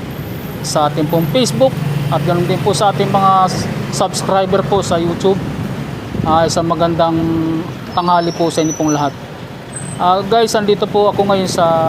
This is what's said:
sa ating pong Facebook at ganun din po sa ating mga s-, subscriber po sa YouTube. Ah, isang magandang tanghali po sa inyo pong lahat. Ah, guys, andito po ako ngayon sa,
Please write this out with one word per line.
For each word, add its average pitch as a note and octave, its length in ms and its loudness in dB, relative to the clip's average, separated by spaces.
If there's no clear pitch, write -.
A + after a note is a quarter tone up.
sa D#3 240 0
ating D3+ 240 0
pong E3 240 2
Facebook C4 400 2
at E3 80 0
ganun F3 240 0
din F3+ 160 0
po G#3 80 2
sa G3 240 2
ating G3 160 0
mga F#3+ 400 4
s-, - 160 -4
subscriber F#3+ 640 0
po F#3+ 240 0
sa E3+ 160 0
YouTube. E3+ 400 0
Ah, D#3+ 240 2
isang E3 240 0
magandang E3 480 0
tanghali F3 320 2
po E3 240 -2
sa - 80 0
inyo D#3 160 0
pong D3+ 160 0
lahat. C#3+ 160 0
Ah, F#3 240 2
guys, A3 320 2
andito G#3 320 2
po G#3 240 2
ako G3 240 4
ngayon F#3+ 160 0
sa, F3+ 160 2